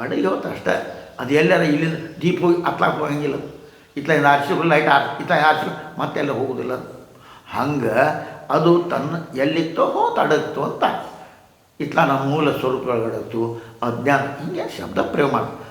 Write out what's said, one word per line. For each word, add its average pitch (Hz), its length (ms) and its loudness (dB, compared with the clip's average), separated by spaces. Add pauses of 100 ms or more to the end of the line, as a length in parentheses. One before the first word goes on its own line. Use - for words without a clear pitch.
ಅಡಿಗೆ 170 260 -2
ಹೋಗ್ತದೆ - 260 -2
ಅಷ್ಟೇ. - 540 -4 (140)
ಅದು 127 140 0
ಎಲ್ಲಾರ 170 260 6
ಇಲ್ಲಿಂದ 160 640 0
ದೀಪ 175 180 2
ಹೋಗಿ 170 220 4
ಅತ್ಲಾಕ್ 147 360 0
ಹೋಗಂಗಿಲ್ಲ. 147 360 -2 (600)
ಇತ್ಲಾಗಿಂದ 147 300 2
ಆರಿಸಿ 165 420 4
ಲೈಟ್ 156 200 4
ಆರ್-, 139 320 2
ಇತ್ಲಾಗ 156 200 2
ಆರಿಸಿ 151 600 0
ಮತ್ತೆಲ್ಲ 143 300 -4
ಹೋಗುದಿಲ್ಲ. 127 420 -4 (760)
ಹಂಗೆ 127 760 0 (260)
ಅದು 170 320 6
ತನ್ನ 156 560 -4
ಎಲ್ಲಿತ್ತೋ 160 460 0
ಹೋತ್ - 340 0
ಅಡಗ್ತು 147 440 0
ಅಂತ. - 220 -2 (960)
ಇತ್ಲ 156 240 2
ನಮ್ಮ 135 200 2
ಮೂಲ 143 320 2
ಸ್ವರೂಪದೊಳಗಡೆ 123 600 -2
ಇತ್ತು, 117 460 -4 (200)
ಅಜ್ಞಾನ, 135 360 0
ಹಿಂಗೆ - 500 -6 (100)
ಶಬ್ದ - 200 -6
ಪ್ರಯೋಗ 139 340 0
ಮಾಡು. - 280 -4 (100)